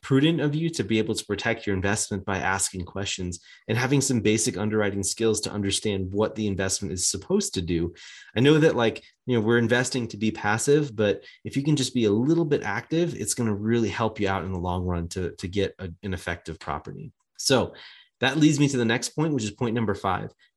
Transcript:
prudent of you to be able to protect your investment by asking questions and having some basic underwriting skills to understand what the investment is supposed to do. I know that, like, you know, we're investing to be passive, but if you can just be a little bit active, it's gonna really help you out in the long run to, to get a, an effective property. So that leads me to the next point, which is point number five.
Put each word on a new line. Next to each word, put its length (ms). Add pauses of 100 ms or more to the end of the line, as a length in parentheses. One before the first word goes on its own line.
prudent 360
of 140
you 180
to 120
be 160
able 160
to 100
protect 400
your 100
investment 500
by 120
asking 480
questions 540 (280)
and 100
having 240
some 180
basic 380
underwriting 440
skills 400
to 100
understand 600
what 240
the 100
investment 480
is 140
supposed 480
to 60
do. 320 (420)
I 60
know 180
that, 160
like, 280 (220)
you 100
know, 60
we're 160
investing 520
to 80
be 140
passive, 640
but 280 (200)
if 140
you 60
can 140
just 180
be 100
a 60
little 340
bit 160
active, 540
it's 180
gonna 220
really 340
help 300
you 80
out 160
in 80
the 80
long 240
run 240
to, 300
to 100
get 320
a, 100 (140)
an 100
effective 460
property. 540 (240)
So 360 (460)
that 180
leads 200
me 120
to 80
the 80
next 240
point, 240
which 100
is 80
point 240
number 200
five. 360 (260)